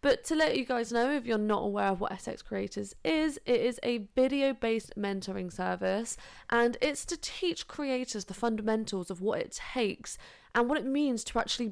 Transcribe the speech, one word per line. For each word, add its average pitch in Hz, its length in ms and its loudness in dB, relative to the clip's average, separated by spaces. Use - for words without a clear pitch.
But - 240 4
to 320 100 0
let 311 220 4
you 262 80 0
guys 233 260 -2
know, 240 180 4
if 285 160 0
you're 226 120 0
not 214 260 2
aware 202 240 0
of 190 140 0
what - 100 -2
Essex - 300 -8
Creators 202 520 -6
is, 311 400 2
it 240 160 4
is 247 200 0
a 233 320 -2
video-based 254 840 2
mentoring 190 560 -4
service, 190 640 -2
and 240 320 4
it's 294 240 0
to 339 100 -4
teach - 540 -4
creators 254 560 -2
the - 80 -10
fundamentals 220 760 0
of 180 120 -6
what 208 180 2
it - 140 -4
takes - 640 -4
and 240 140 4
what 302 80 4
it 226 80 -2
means 269 380 2
to - 160 -2
actually 220 320 -2